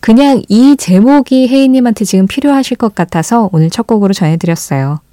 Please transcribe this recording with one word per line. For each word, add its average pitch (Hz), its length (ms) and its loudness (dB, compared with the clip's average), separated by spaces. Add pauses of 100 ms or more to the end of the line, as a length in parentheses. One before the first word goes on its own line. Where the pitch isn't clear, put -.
그냥 254 480 2
이 262 280 4
제목이 254 720 2
혜인님한테 262 560 0
지금 190 220 0
필요하실 269 500 -2
것 220 180 -4
같아서 180 580 -2
오늘 160 180 0
첫 - 160 -6
곡으로 202 260 0
전해드렸어요. 156 880 -4 (120)